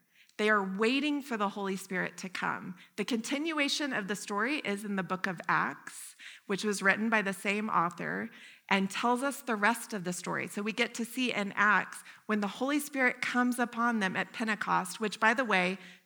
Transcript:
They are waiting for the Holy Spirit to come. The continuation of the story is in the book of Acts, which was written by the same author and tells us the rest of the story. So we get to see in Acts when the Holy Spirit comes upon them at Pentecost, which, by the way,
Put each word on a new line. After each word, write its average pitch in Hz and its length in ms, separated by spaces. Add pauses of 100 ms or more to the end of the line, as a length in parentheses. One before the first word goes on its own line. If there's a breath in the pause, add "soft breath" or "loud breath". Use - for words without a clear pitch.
(380 soft breath)
They 208 100
are 214 140
waiting 254 580
for 247 160
the 202 140
Holy 196 260
Spirit 180 420
to 190 100
come. 180 480 (200 loud breath)
The 208 80
continuation 285 880
of 202 140
the 202 80
story 214 440
is 202 260
in 202 100
the 190 80
book 180 240
of 175 220
Acts, - 640 (320 loud breath)
which 196 180
was 202 160
written 202 300
by 220 120
the 190 100
same 208 360
author 170 640 (400 loud breath)
and 196 180
tells 240 340
us 277 200
the 233 140
rest 208 360
of 190 120
the 180 80
story. 170 340
So 202 160
we 214 100
get 233 220
to 233 100
see 247 280
in 202 240
Acts 202 420 (280 loud breath)
when 214 140
the 208 60
Holy 269 320
Spirit 269 420
comes 247 380
upon 233 400
them 190 160
at 185 180
Pentecost, 185 680
which, 214 180
by 226 160
the 262 100
way, 185 320 (300 loud breath)